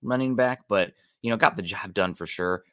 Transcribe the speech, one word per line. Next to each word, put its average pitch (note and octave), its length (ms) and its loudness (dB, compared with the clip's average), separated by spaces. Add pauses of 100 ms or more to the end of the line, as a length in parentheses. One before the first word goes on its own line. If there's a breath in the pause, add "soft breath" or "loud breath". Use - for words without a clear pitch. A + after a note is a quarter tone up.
running B2+ 340 -2
back, B2+ 320 2
but, F#2+ 240 2 (300)
you A#2 80 -2
know, A2+ 60 0
got - 200 4
the G2 60 -6
job F#2 320 -8
done F#2 200 2
for E2 120 -10
sure F2+ 360 -2 (100)